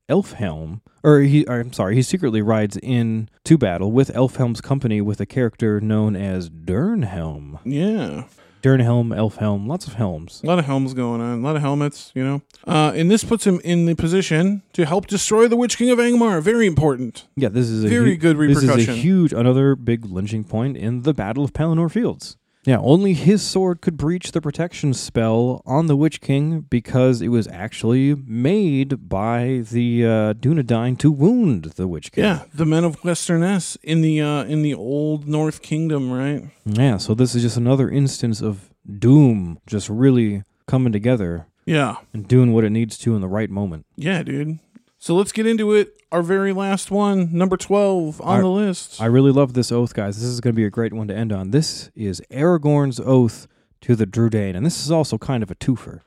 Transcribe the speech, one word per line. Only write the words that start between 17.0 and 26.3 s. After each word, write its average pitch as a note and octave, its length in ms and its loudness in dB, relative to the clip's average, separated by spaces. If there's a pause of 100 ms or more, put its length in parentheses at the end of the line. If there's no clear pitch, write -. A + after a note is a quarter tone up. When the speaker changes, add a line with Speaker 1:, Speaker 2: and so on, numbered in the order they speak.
Speaker 1:
Yeah, C3 140 0
this A#2+ 180 0
is A2 160 0
a G#2 40 2
Speaker 2:
Very C3 240 4
Speaker 1:
hu-, F3 40 -2
Speaker 2:
good D#3 220 2
Speaker 1:
this C#3+ 180 4
is C3+ 80 4
a B2+ 40 6
Speaker 2:
repercussion. A#2+ 260 2
Speaker 1:
huge, E3 400 2
another C3 420 4
big A#2 300 -4
lynching G2+ 380 -6
point A2 340 -4
in A#2+ 240 -4
the D3+ 100 2
Battle A#2 320 -4
of - 80 -4
Pelennor D#3+ 380 0
Fields. - 480 -6 (280)
Yeah, C3 120 4
only F#3 340 4
his F3 300 2
sword F#3 400 -2
could D#3+ 160 -2
breach E3 340 -4
the D#3+ 80 -4
protection D3+ 540 -4
spell A#2 720 0
on D#3 200 0
the D3 80 2
Witch D3 280 0
King D3+ 380 0 (100)